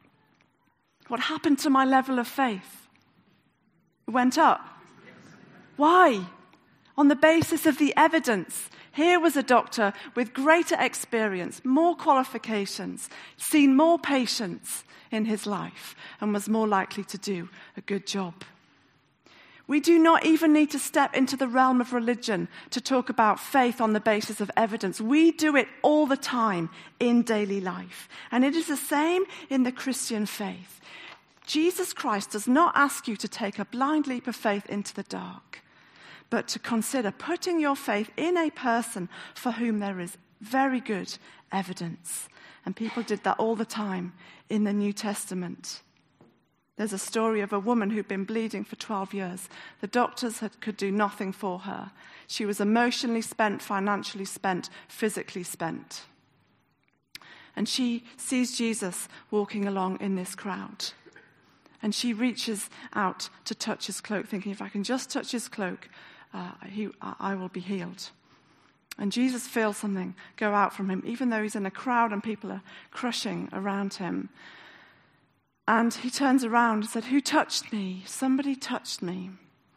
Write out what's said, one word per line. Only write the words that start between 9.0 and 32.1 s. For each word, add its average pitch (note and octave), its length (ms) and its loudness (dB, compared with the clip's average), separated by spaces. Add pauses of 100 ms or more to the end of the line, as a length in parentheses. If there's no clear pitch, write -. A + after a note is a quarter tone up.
was D#4 160 4
a C#4 60 2
doctor A3 520 4 (200)
with A#3+ 200 -2
greater D#4+ 440 4
experience, G#3+ 840 -2
more D#4+ 300 4
qualifications, A3+ 1120 0 (300)
seen C#4 380 6
more E4 220 8
patients - 840 -2 (260)
in A3 140 0
his G#3+ 220 -2
life, F3+ 480 -6 (260)
and G#3+ 140 0
was G3+ 140 -4
more A3 180 2
likely G3 380 0
to - 120 -12
do F3+ 320 -6 (280)
a G3 40 -14
good F#3+ 260 -6
job. F#3 380 -6 (1200)
We D4 140 2
do E4 180 6
not D#4+ 280 6
even D#4+ 260 6
need D4+ 200 6
to C#4+ 60 -2
step C#4 360 0
into C4+ 220 2
the C4 120 0
realm B3+ 320 4
of A#3+ 140 -2
religion A3+ 540 -2 (220)
to B3 100 -4
talk B3+ 280 0
about G#3+ 320 4
faith B3 400 2
on G#3+ 140 4
the G#3+ 60 2
basis G#3+ 400 0
of G3+ 160 -4
evidence. G#3 440 0
We D4 300 6
do D#4 260 2
it A#3+ 120 4 (140)
all D4+ 240 6
the C4+ 100 2
time G#3+ 520 0 (300)
in A#3+ 240 4
daily G#3 380 0
life. F#3 480 -10 (240)
And B3 120 4
it C#4+ 120 2
is D#4+ 100 0
the C#4+ 100 -2
same E4 480 2 (240)
in C4+ 140 2
the B3 100 0
Christian A#3 540 -4
faith. F#3 540 -8 (680)
Jesus F4+ 460 0
Christ G#3 400 -4